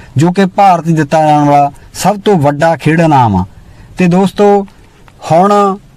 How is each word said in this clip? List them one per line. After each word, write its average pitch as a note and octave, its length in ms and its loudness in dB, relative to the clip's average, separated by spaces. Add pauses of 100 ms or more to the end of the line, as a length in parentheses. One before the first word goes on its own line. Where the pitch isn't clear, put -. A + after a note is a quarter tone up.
(180)
ਜੋ E3 140 0
ਕਿ G3 140 0
ਭਾਰਤ F3+ 420 0
ਨੂੰ E3 80 0
ਦਿੱਤਾ D#3 320 0
ਜਾਣ D3 180 2
ਵਾਲਾ C#3+ 260 2 (220)
ਸਭ G3+ 260 -4
ਤੋਂ G3+ 160 0
ਵੱਡਾ D3 400 -2
ਖੇਡ D#3 240 -2
ਇਨਾਮ C3 360 2
ਆ। F#2 100 -2 (520)
ਤੇ F3+ 100 0
ਦੋਸਤੋ, G3+ 600 0 (640)
ਹੁਣ G3+ 460 0 (200)